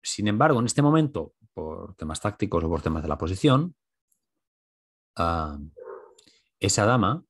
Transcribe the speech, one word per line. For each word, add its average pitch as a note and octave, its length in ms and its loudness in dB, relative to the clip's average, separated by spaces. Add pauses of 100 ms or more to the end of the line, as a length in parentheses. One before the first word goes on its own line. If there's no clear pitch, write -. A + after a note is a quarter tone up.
Sin - 240 -4
embargo, A#2+ 320 4
en A#2+ 80 0
este C#3+ 160 2
momento, D3 500 2 (220)
por E2+ 400 -10
temas D#2 260 -10
tácticos F#2 420 -2
o E2 60 0
por D#2 140 -2
temas D#2 180 -2
de D2+ 80 -8
la D2 80 -2
posición, C3+ 560 2 (1400)
ah, D#2+ 420 -2 (1000)
esa G#2 260 2
dama A#2+ 440 2